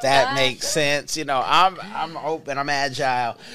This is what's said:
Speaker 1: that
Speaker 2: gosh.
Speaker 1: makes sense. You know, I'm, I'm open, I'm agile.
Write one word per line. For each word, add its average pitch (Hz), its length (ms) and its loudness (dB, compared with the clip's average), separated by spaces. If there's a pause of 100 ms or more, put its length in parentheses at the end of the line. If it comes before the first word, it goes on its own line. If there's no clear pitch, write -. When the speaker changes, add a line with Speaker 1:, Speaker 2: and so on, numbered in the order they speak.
Speaker 1:
that 135 240 6
Speaker 2:
gosh. 262 100 -2
Speaker 1:
makes 131 320 0
sense. 147 480 0
You 156 80 -4
know, 135 200 0
I'm, 170 360 4
I'm 160 380 -8
open, 139 400 -4
I'm 139 100 -2
agile. 131 720 -2 (160)